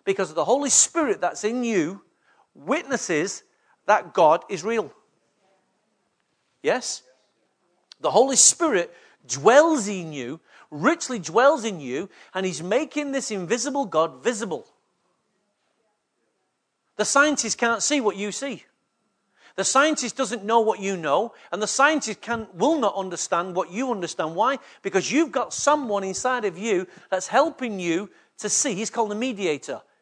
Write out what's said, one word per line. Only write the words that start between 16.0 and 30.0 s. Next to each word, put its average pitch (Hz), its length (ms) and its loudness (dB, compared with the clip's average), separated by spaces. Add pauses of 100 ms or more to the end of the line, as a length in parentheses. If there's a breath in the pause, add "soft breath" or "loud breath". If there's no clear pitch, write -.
The 208 80 -2
scientist 277 540 2
can't 233 240 0
see 294 180 0
what 202 160 0
you 202 160 -6
see. 262 320 -10 (920 soft breath)
The 190 80 -2
scientist 277 520 2
doesn't 208 280 -4
know 226 160 4
what 208 200 2
you 196 160 -2
know, 170 380 0 (180 loud breath)
and 190 80 -4
the 214 60 -2
scientist 269 560 2
can, 226 320 -6
will 269 240 2
not 214 160 0
understand 185 600 -4
what 175 160 -2
you 247 200 -4
understand. 170 440 -4
Why? 233 240 0 (220 loud breath)
Because 180 320 -2
you've 294 200 2
got 247 200 -4
someone 247 520 0
inside 226 420 -2
of 175 100 -4
you 190 300 -2 (240 loud breath)
that's 185 160 -4
helping 254 520 0
you 180 300 -2 (300 soft breath)
to 214 100 -6
see. 240 260 0
He's 208 160 -4
called 226 200 -2
the 208 60 -6
mediator. 185 680 -4 (200)